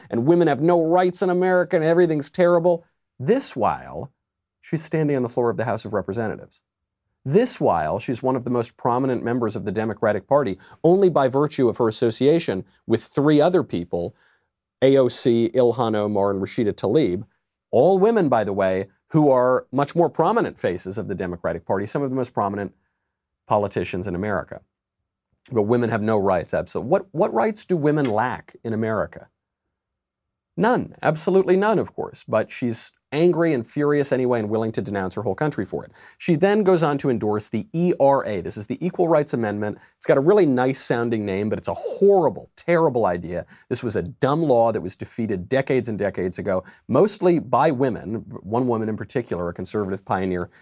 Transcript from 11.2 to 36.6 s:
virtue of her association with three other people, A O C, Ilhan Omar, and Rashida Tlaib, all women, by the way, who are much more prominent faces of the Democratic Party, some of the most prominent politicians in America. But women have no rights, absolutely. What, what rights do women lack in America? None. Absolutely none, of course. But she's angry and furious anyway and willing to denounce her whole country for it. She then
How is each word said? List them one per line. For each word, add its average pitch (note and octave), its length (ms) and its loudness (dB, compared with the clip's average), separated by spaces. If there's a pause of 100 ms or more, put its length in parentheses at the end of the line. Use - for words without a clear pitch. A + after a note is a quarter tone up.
virtue C#3 400 2
of G2+ 80 0
her A#2+ 100 2
association A#2+ 800 0 (220)
with A2 180 0
three D3 380 4
other F3 200 4
people, F2 540 -6 (640)
A C3+ 160 6
O C3 120 4
C, A#2 460 0
Ilhan A#2 400 2
Omar, G#2 360 0
and G2 100 -2
Rashida G2+ 320 -2
Tlaib, G#2 520 -2 (480)
all E3 260 4
women, G3+ 320 2
by A#2 120 2
the G2+ 120 -4
way, F#2+ 340 0 (200)
who D3+ 220 4
are B2+ 400 2
much C#3+ 240 -2
more E3 140 2
prominent F3 500 0
faces F#2+ 380 -4
of G#2 120 -6
the G2+ 60 -6
Democratic E2+ 520 -6
Party, G2+ 180 -2
some C#3+ 180 -6
of C#3 60 -4
the B2+ 80 -6
most B2+ 160 -4
prominent G2+ 400 -4 (760)
politicians G2 600 -2
in F#2 80 -6
America. F#2+ 480 -6 (920)
But A2 120 0
women A#2 260 2
have A2+ 100 -2
no A2 160 0
rights, F#2+ 380 0
absolutely. F2 340 -6
What, F#3+ 240 0
what F#3+ 220 -2
rights A3 320 -2
do F#3 100 -2
women D3 300 0
lack A2 580 -4
in A2+ 80 -6
America? G#2+ 560 -4 (1300)
None. G3+ 420 0
Absolutely F3+ 540 2
none, G3+ 220 2
of - 160 -4
course. - 340 -10
But A2 220 0
she's - 420 -6 (200)
angry E3 420 2
and A#2 120 -4
furious D3 460 0
anyway B2 280 2
and G#2 100 -4
willing A2+ 220 -2
to A2+ 100 -4
denounce F#2+ 320 -6
her G#2 80 -6
whole G2+ 120 -4
country C#3+ 300 -4
for E2 220 -8
it. - 60 -20 (260)
She - 160 0
then G3 300 2